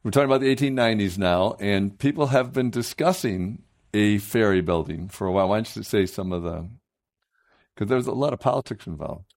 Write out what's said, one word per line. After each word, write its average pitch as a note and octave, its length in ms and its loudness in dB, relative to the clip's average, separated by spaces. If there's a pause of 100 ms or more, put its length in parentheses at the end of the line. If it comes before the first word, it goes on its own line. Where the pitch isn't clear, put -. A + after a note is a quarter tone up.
we're A2 80 -4
talking C#3 180 4
about C3+ 120 4
the C3+ 80 4
eighteen C3+ 260 2
nineties G#2 420 2
now, F#2 420 2
and G2 380 0
people D3 300 0
have B2+ 260 2
been B2+ 160 0
discussing A#2 920 -2 (280)
a G#2 280 4
ferry G2+ 420 2
building E2 460 -2
for G2 180 -8
a F#2 60 0
while. F#2+ 180 2
Why G#2 80 2
don't A2+ 180 -6
you A2 60 -10
say G2+ 240 0
some F#2 260 -6
of F2 120 -4
the, E2 260 -8 (1040)
'cause G#2 120 -4
there's B2 180 0
a B2+ 60 -4
lot C#3 220 0
of G#2+ 60 -6
politics C3 460 -2
involved. D2+ 400 -10 (120)